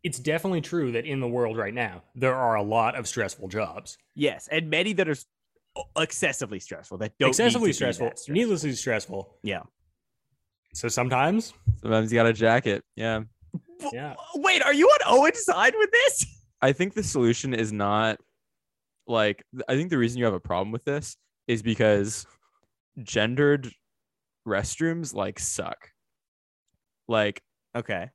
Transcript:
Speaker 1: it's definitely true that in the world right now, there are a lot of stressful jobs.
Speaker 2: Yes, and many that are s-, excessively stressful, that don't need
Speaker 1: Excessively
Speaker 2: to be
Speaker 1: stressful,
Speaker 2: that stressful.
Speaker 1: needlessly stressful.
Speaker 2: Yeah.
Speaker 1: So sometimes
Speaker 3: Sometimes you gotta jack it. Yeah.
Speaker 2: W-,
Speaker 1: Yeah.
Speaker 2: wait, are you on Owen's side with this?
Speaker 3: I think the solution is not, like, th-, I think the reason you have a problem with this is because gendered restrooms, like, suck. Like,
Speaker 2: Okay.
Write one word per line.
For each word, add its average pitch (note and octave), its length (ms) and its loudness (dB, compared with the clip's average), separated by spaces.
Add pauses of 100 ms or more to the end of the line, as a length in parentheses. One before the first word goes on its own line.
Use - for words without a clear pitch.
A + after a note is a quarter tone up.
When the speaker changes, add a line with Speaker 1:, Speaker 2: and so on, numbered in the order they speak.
Speaker 1:
it's D#3+ 160 -6
definitely D#3+ 400 -2
true D3 320 -4
that A#2 140 -2
in C#3 120 -4
the B2+ 100 -4
world A#2 280 -2
right G#2+ 180 -4
now, G2+ 300 -6 (100)
there B2+ 220 0
are A#2+ 180 2
a G#2 80 2
lot A2+ 340 2
of A#2 120 -8
stressful G2 400 -6
jobs. G2 500 -8 (160)
Speaker 2:
Yes, C#3+ 340 -4
and D#3 220 -4
many F3+ 220 0
that F3 160 0
are D3+ 40 -2
s-, - 140 -8 (720)
excessively C3+ 640 -4
stressful, - 380 -16
that G#2+ 200 -8
don't C3+ 80 4
need C3 40 8
Speaker 1:
Excessively A3+ 400 2
Speaker 2:
to - 20 0
be - 20 0
Speaker 1:
stressful, A#2+ 360 -2
Speaker 2:
that - 100 -18
stressful. C#3+ 140 -8
Speaker 1:
needlessly F3 380 0
stressful. G2+ 680 -6
Speaker 2:
Yeah. F#2+ 200 -6 (1080)
Speaker 1:
So - 160 -8
sometimes C3 640 0 (300)
Speaker 3:
Sometimes A2 300 2
you A#2 40 2
gotta A2+ 160 6
jack A2+ 360 2
it. G2+ 160 -2 (100)
Yeah. A2+ 280 -4 (580)
Speaker 2:
W-, D4+ 120 -6
Speaker 1:
Yeah. C#3 220 -12 (220)
Speaker 2:
wait, E4 260 2
are C4+ 100 2
you D4 140 6
on D5 140 8 (180)
Owen's E4 260 4
side A3 320 4
with G#4+ 140 2
this? B4 340 2 (380)
Speaker 3:
I C3+ 100 4
think F#3 220 -2
the G#3+ 80 -4
solution B2 520 2
is A2 180 -2
not, G#2 480 0 (880)
like, G#2+ 340 0 (100)
th-, B2+ 160 -12
I B2+ 60 0
think E3 160 -2
the D#3 80 0
reason A#2+ 220 0
you A#2+ 60 2
have G#2 80 2
a F#2 40 -4
problem F#2 320 -4
with A#2 140 -8
this D3 320 -6 (320)
is A#2 120 0
because G#2+ 640 2 (800)
gendered B2+ 680 0 (720)
restrooms, D#3+ 680 -2
like, G2 240 -4
suck. - 520 -8 (1160)
Like, G#2+ 340 0 (340)
Speaker 2:
Okay. G#2+ 380 -6